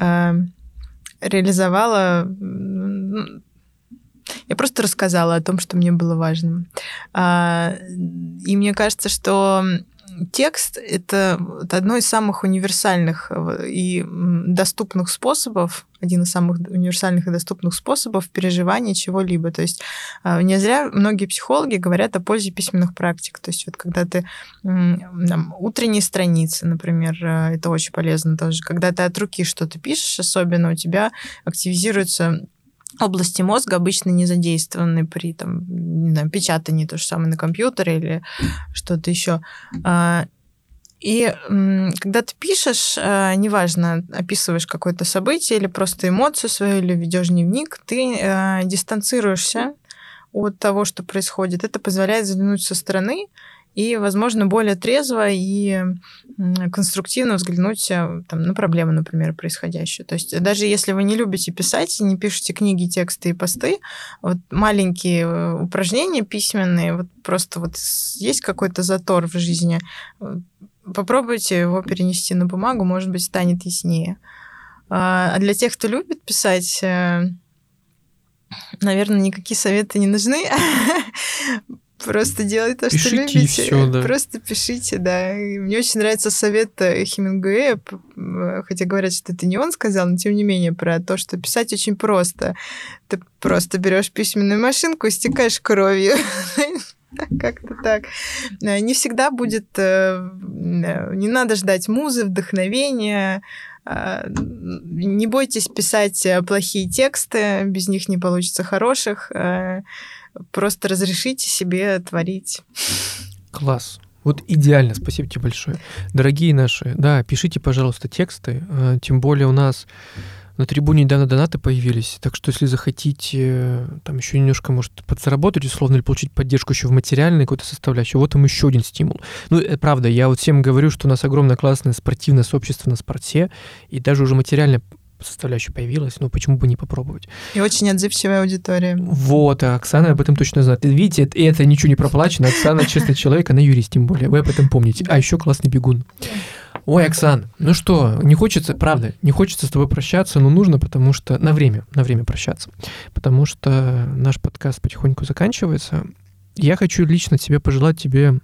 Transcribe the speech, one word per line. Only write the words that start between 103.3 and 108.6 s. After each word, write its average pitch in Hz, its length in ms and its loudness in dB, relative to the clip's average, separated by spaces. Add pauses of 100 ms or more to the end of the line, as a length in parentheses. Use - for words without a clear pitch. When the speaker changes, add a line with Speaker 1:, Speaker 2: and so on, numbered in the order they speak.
Speaker 1:
Э, - 400 -8
н-, 180 560 -8
не 190 440 -2
бойтесь 254 420 -2
писать, 208 580 -2
э, 180 160 2
плохие 190 460 -2
тексты, 214 760 -2
без 190 240 -4
них 190 200 -2
не 185 100 0
получится 180 460 -2